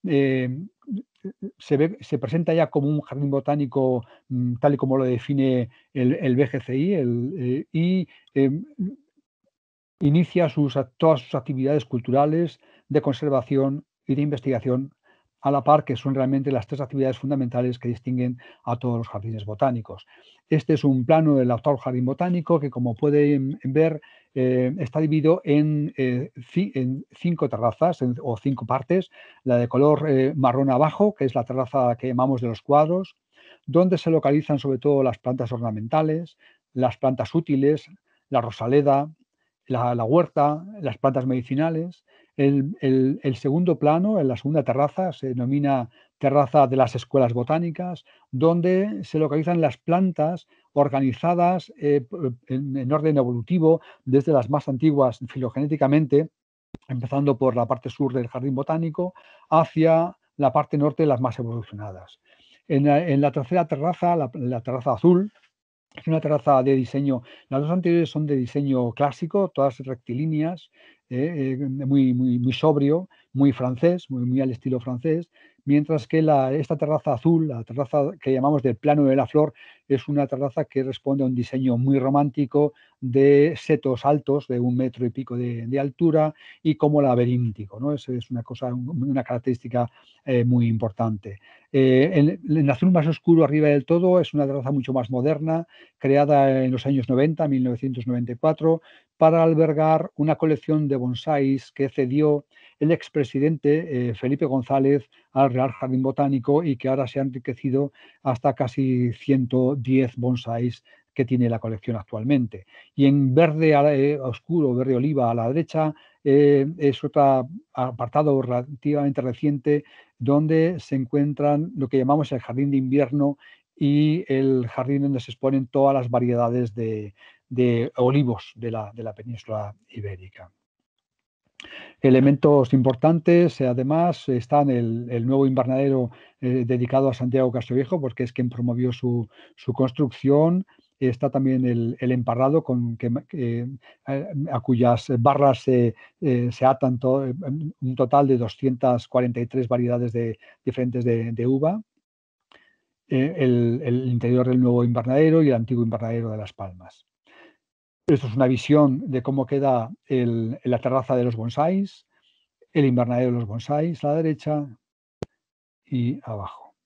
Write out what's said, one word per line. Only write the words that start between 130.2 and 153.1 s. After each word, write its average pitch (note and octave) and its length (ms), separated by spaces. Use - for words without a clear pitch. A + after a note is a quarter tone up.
Elementos C#3 720
importantes, D#3 880
eh, C3 80
además, D3 600
están C#3 420
el, A#2+ 400
el A#2 140
nuevo C3+ 220
invernadero, C3 640
eh, B2+ 260
dedicado C3 420
a B2 60
Santiago B2+ 380
Castroviejo, B2+ 480
porque B2+ 240
es A#2+ 80
quien B2 160
promovió A#2+ 440
su, A#2+ 360
su - 180
construcción. C#3+ 920
Está C3 320
también C3 340
el, A#2+ 360
el B2+ 100
emparrado, B2+ 540
con A#2+ 320
que, A#2+ 160
que, A#2+ 400
eh, C#3 180
a B2+ 100
cuyas A#2+ 600
barras C3+ 400
se, B2 340
eh, B2 300
se B2+ 160
atan C3 320
to-, C3 340
un B2+ 140
total C#3 320
de C3 120
doscientas B2 680
cuarenta B2 320
y A#2+ 80
tres B2+ 220
variedades A#2+ 440
de, A#2 280
diferentes B2 400
de, A#2 260
de A#2 160
uva. D3+ 340
Eh, C#3 320